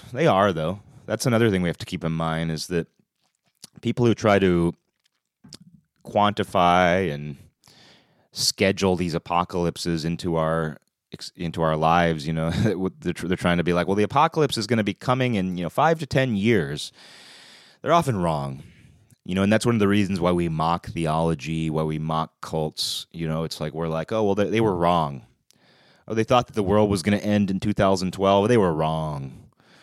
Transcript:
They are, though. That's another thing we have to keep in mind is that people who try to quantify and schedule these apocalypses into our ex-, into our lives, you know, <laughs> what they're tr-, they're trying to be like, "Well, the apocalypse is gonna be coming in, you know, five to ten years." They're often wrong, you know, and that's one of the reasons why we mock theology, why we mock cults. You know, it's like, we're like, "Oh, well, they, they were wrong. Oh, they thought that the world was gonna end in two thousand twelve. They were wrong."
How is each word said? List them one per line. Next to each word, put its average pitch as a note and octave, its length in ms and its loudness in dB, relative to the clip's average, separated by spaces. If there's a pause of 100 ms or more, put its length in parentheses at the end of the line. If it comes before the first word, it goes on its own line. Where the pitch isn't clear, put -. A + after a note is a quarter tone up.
(140)
They D3+ 140 0
are, G2+ 260 4
though. D#2+ 280 -4 (260)
That's - 180 -4
another A#2 240 4
thing F#2 140 2
we F2 60 0
have D#2+ 100 -4
to - 80 -12
keep F2 160 -8
in E2 80 -2
mind D#2+ 400 -2
is D2+ 160 -8
that G2 200 -4 (920)
people A#2+ 240 0
who A2+ 80 4
try G2+ 240 4
to F2 380 2 (1300)
quantify F#2 1080 2
and D2 260 -10 (920)
schedule F#2+ 640 0
these E2+ 180 -4
apocalypses E2+ 920 -2
into E2+ 300 -4
our D#2+ 420 -2 (340)
ex-, - 240 -16
into E2+ 260 -6
our D#2+ 140 2
lives, D#2+ 500 2
you D#2+ 80 -4
know, D#2+ 180 -2
<laughs> G2+ 240 0
what F#2 260 -4
they're F2 120 -4
tr-, - 140 -10
they're F2+ 100 -2
trying F2 200 0
to F2 60 0
be F2 100 0
like, E2+ 140 0
"Well, G2 80 0
the G#2 80 0
apocalypse C#3+ 540 0
is A2 100 -4
gonna A2+ 160 0
be G2+ 100 -2
coming B2+ 420 -2
in, F#2 220 -2
you F2+ 60 -4
know, E2 60 -6
five D#3+ 300 0
to D#3 60 -8
ten C3 300 0
years." F#2+ 560 0 (880)
They're C#3+ 120 0
often C#3 280 2
wrong, C#2+ 420 -4 (640)
you F2+ 80 -6
know, F#2+ 80 2
and G2+ 100 4
that's A2 140 2
one A#2+ 100 2
of A2 40 0
the G2+ 80 4
reasons G2 320 2
why F2 120 2
we F2 180 0
mock D#2+ 380 -2
theology, D#2+ 840 -2
why D#2 140 -2
we D#2 140 -4
mock D#2+ 440 -6
cults. - 680 -6
You E2 160 -8
know, D#2+ 160 -4
it's - 160 -8
like, D#2 140 -6
we're E2 140 -4
like, D#2+ 240 -4
"Oh, A2 120 0
well, G2 120 -2
they, G2+ 140 -2
they G#2+ 120 0
were G#2 140 0
wrong. E2 480 0 (840)
Oh, - 60 -8
they A2+ 100 0
thought A#2+ 240 4
that - 60 -20
the G#2+ 100 -2
world G#2 260 4
was G2 140 0
gonna G#2 140 2
end G#2 340 2
in F#2+ 80 -2
two G#2 140 -2
thousand F#2+ 380 2
twelve. G2 360 4
They A#2+ 100 6
were F#2 160 4
wrong." D#2 760 -4 (320)